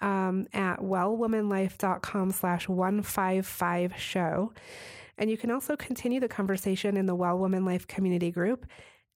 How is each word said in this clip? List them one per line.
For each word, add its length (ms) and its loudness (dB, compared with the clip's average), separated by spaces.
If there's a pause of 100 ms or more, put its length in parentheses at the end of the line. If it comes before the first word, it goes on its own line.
um, 520 0
at 280 0
wellwomanlife 960 2
dot 240 2
com 280 0
slash 380 0
one 320 2
five 460 0
five 500 0
show. 560 0 (640)
And 140 0
you 80 0
can 120 -2
also 260 -2
continue 440 -2
the 80 0
conversation 680 0
in 80 2
the 80 2
Well 240 2
Woman 260 2
Life 220 0
community 440 0
group 360 0 (500)